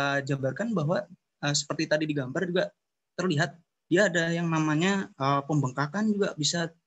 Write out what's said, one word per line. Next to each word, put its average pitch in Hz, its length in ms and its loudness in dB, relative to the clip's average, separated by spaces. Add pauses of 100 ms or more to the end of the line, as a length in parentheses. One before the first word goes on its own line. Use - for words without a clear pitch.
(240)
jabarkan 135 480 -2
bahwa, 165 320 0 (400)
eh, 143 120 0
seperti 151 320 -4
tadi 156 200 2
di 151 80 -2
gambar 139 320 -4
juga 175 160 0 (560)
terlihat 175 320 0 (320)
dia 190 240 4
ada 170 240 2
yang 170 160 0
namanya, 165 640 2
eh, 139 320 2
pembengkakan 147 640 0
juga 202 320 0
bisa 170 280 -2 (180)